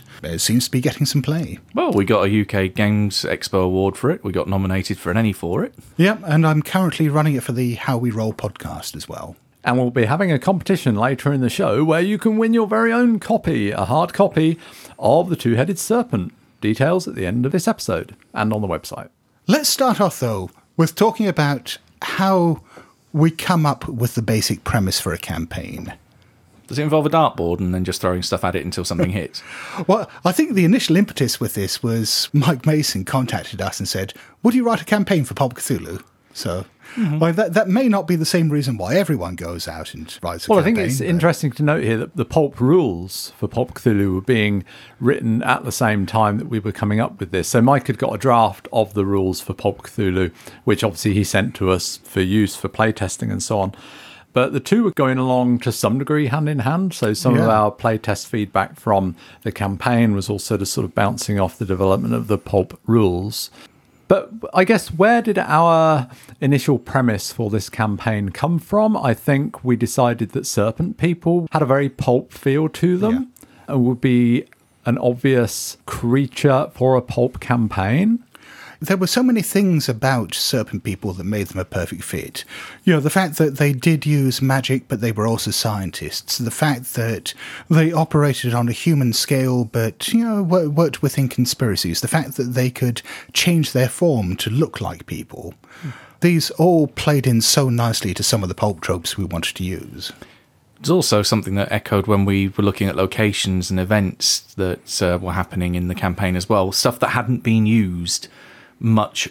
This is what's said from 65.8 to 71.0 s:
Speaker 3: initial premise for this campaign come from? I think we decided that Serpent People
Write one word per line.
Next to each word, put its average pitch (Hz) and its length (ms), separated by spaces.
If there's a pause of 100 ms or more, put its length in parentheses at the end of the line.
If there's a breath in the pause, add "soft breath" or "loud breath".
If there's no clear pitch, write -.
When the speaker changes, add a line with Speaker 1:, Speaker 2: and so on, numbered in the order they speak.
Speaker 3:
initial 139 400
premise 120 520
for 113 160
this 104 220
campaign 104 600
come 165 280
from? 214 380
I 120 180
think - 480
we 123 140
decided 117 540
that - 160
Serpent 113 520
People 170 540